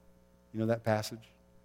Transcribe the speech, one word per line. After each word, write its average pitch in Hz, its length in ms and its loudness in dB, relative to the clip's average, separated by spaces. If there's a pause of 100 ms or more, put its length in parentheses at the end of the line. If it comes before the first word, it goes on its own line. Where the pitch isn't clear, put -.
(540)
You 110 60 -2
know 110 60 0
that 113 160 2
passage? 113 460 0 (360)